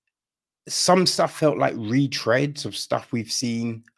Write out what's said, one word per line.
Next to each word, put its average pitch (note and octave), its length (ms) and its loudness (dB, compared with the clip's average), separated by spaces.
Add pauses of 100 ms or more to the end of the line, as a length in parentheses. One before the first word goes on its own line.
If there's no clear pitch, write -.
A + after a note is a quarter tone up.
(680)
some F3+ 360 4
stuff - 320 0
felt C#3 200 2
like C3+ 180 0
retreads B2+ 880 0
of G2+ 100 -10
stuff - 380 -6
we've A2+ 180 -4
seen A#2 540 -4 (140)